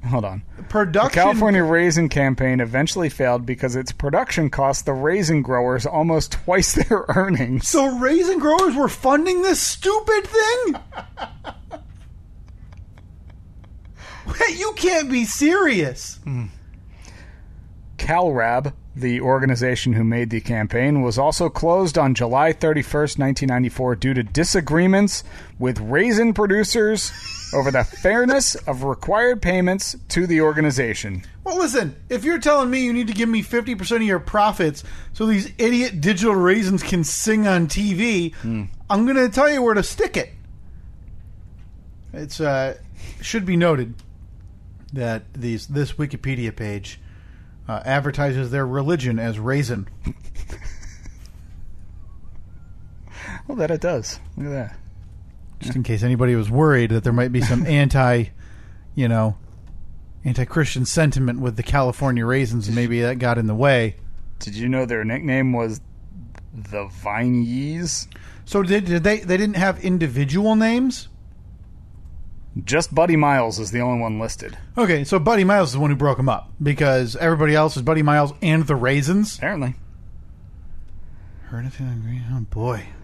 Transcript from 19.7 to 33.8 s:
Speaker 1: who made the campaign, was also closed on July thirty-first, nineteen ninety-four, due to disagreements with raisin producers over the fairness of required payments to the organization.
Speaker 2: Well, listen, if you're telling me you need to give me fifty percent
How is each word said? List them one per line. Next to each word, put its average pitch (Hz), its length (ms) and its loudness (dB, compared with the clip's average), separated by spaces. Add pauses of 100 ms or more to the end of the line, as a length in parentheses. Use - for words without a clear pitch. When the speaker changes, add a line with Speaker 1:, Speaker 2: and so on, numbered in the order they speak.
Speaker 1:
who 113 100 2
made 117 260 0
the 113 100 -2
campaign, 123 600 2
was 120 160 0
also 151 320 2
closed 170 480 2
on 135 160 4
July 127 380 2
thirty-first, 151 680 0
nineteen 135 300 0
ninety-four, 123 480 0
due 131 180 0
to 127 80 0
disagreements 175 1000 2 (340)
with 120 220 -2
raisin 208 520 2
producers 214 800 2 (440)
over 135 160 2
the 131 120 4
fairness 247 720 2
of 131 300 -4
required 208 560 0
payments 185 560 0 (120)
to 175 180 0
the 165 140 4
organization. 135 840 0 (220)
Speaker 2:
Well, 370 140 -2
listen, 240 380 0 (140)
if 240 120 -2
you're 330 160 0
telling 277 320 4
me 262 140 0
you 240 80 0
need 240 160 0
to 226 60 -4
give 226 140 0
me 220 140 2
fifty - 320 -2
percent 190 280 -2